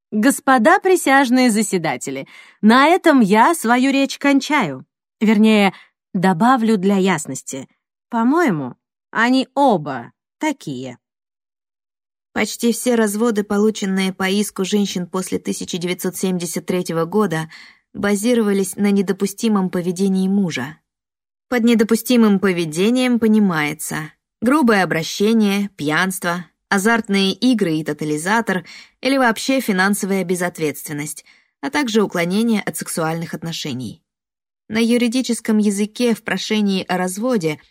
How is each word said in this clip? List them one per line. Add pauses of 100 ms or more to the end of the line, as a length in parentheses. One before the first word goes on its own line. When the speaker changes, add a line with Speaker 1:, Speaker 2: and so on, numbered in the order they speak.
(120)
Speaker 1:
Господа
присяжные
заседатели, (340)
на
этом
я
свою
речь
кончаю. (360)
Вернее, (400)
добавлю
для
ясности. (420)
По-моему, (360)
они
оба (280)
такие. (1400)
Speaker 2:
Почти
все
разводы,
полученные
по
иску
женщин
после
тысяча
девятьсот
семьдесят
третьего
года, (440)
базировались
на
недопустимом
поведении
мужа. (720)
Под
недопустимым
поведением
понимается (300)
грубое
обращение,
пьянство — (240)
азартные
игры
и
тотализатор (360)
или
вообще
финансовая
безответственность, (360)
а
также
уклонение
от
сексуальных
отношений. (640)
На
юридическом
языке
в
прошении
о
разводе (120)